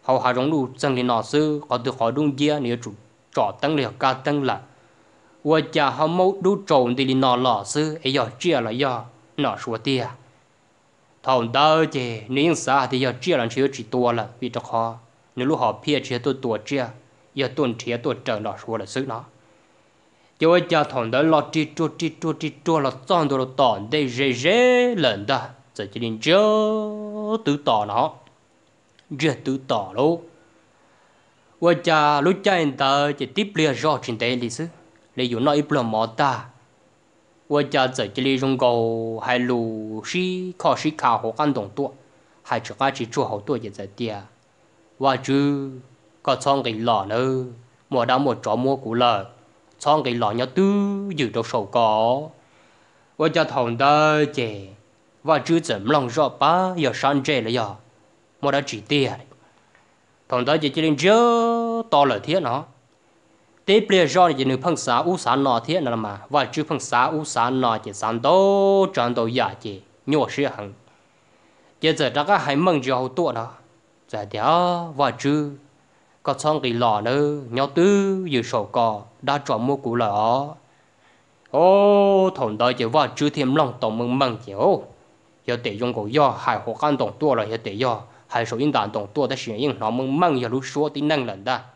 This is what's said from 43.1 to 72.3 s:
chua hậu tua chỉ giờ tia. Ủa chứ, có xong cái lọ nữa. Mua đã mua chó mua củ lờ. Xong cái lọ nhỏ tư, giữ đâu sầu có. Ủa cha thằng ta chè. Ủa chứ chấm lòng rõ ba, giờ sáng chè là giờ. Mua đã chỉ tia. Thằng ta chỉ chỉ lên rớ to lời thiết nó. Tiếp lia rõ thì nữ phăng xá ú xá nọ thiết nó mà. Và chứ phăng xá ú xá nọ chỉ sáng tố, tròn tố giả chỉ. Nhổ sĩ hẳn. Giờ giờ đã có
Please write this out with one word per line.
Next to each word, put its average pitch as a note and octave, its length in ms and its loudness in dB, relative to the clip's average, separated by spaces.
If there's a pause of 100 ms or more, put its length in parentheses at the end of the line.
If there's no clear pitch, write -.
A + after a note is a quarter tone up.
chua C#3 120 0
hậu G#2+ 160 -6
tua B2 220 -4
chỉ G#2+ 80 -10
giờ G2 160 -14 (100)
tia. A2 200 -6 (840)
Ủa C3 240 2
chứ, C#3 480 -2 (520)
có C3+ 180 0
xong C#3 220 2
cái A#2 100 -4
lọ A2 320 0
nữa. B2+ 400 -2 (460)
Mua B2 140 2
đã B2+ 140 2
mua C#3+ 160 2
chó A2 220 -2
mua C3 200 0
củ A#2 180 -8
lờ. A#2 300 2 (560)
Xong D3+ 220 2
cái B2 120 -2
lọ A#2 160 0
nhỏ A#2 140 -2
tư, G3 380 2 (340)
giữ C3+ 120 -2
đâu A2+ 140 -4
sầu A2+ 240 -4
có. A2+ 540 2 (960)
Ủa D#3 120 2
cha D#3+ 160 2
thằng A#2 340 -2
ta D3+ 400 6 (160)
chè. G#2 320 -6 (580)
Ủa D3+ 200 4
chứ E3 160 2
chấm A2 300 -4
lòng C#3+ 180 2
rõ C3+ 200 0
ba, F3+ 480 2
giờ C#3+ 180 0
sáng C#3 280 0
chè C3+ 180 0
là A2 100 -4
giờ. A#2 200 -2 (680)
Mua C#3 100 0
đã C#3 160 2
chỉ G#2+ 140 -10
tia. C3 320 0 (1160)
Thằng B2 160 0
ta D3 120 2
chỉ D3+ 120 0
chỉ D#3 140 -2
lên D#3 160 2
rớ F#3+ 180 6 (760)
to C#3+ 140 6
lời A2+ 160 0
thiết E3+ 200 0
nó. C#3 240 -4 (1000)
Tiếp A3 240 4
lia F#3 180 4
rõ E3+ 300 6
thì C3 80 0
nữ C3 180 2
phăng E3 140 0
xá A#2+ 200 0
ú E3+ 200 0
xá B2 200 2
nọ C3+ 240 2
thiết D#3+ 200 -2
nó A#2+ 160 -2
mà. G#2 220 -6 (120)
Và C#3 140 2
chứ D3+ 200 -4
phăng D3+ 160 -4
xá B2 240 2
ú D#3 200 -2
xá B2 260 0
nọ B2 280 2
chỉ G#2+ 140 -12
sáng A2+ 280 -4
tố, G3 720 4
tròn A#2+ 200 0
tố A#2 120 0
giả A2+ 340 -2
chỉ. G2 200 -12 (260)
Nhổ C#3 240 0
sĩ C#3+ 140 -2
hẳn. G#2 280 -8 (1080)
Giờ D#3 120 2
giờ C#3+ 180 0
đã C#3+ 140 0
có G3+ 120 4